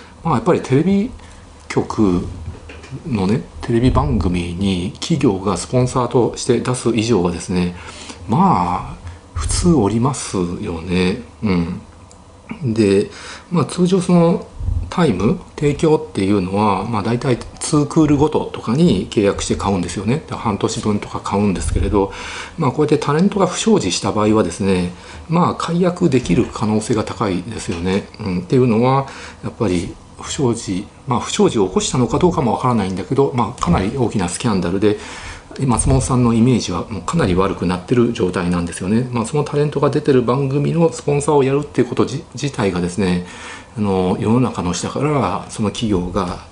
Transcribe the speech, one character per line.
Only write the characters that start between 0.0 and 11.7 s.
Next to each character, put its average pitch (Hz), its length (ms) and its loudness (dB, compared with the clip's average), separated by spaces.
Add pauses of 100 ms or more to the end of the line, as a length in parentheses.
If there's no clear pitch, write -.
ま 165 100 0
あ、 - 20 2
や 113 60 2
っ - 40 -12
ぱ 175 80 4
り 117 80 4
テ - 160 0
レ 151 60 4
ビ 196 280 2 (580)
局 95 580 0 (800)
の 104 200 0
ね、 107 140 0 (220)
テ 127 100 -4
レ 117 80 2
ビ 127 100 4
番 127 280 2
組 87 340 -2
に 92 480 -2
企 143 220 0
業 101 160 4
が 95 180 -2
ス - 120 -8
ポ 123 120 2
ン 127 80 2
サ 123 160 0
ー 120 40 -4
と 117 280 2
し - 80 -8
て 120 160 2
出 127 140 -2
す 123 160 -2
以 113 120 2
上 110 200 2
は 87 100 0
で 82 80 -6
す - 80 -12
ね、 90 260 0 (540)
ま 98 680 2
あ、 - 80 -18 (300)
普 - 160 -4
通 - 240 2
お 110 160 4
り 110 120 0
ま 135 120 2
す - 240 -8
よ 87 460 -4
ね。 90 400 0 (200)
う 107 80 0
ん。 87 300 -2 (920)